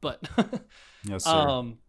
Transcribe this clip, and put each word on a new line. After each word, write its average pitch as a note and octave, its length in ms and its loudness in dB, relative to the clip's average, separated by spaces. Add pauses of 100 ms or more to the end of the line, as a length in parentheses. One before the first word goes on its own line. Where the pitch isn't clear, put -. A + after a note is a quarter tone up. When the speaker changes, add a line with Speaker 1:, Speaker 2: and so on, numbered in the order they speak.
Speaker 1:
But, - 340 -6
<laughs> - 300 -2 (380)
Speaker 2:
Yes, - 220 -4
sir. E3 40 2
Speaker 1:
um, C3 480 2 (120)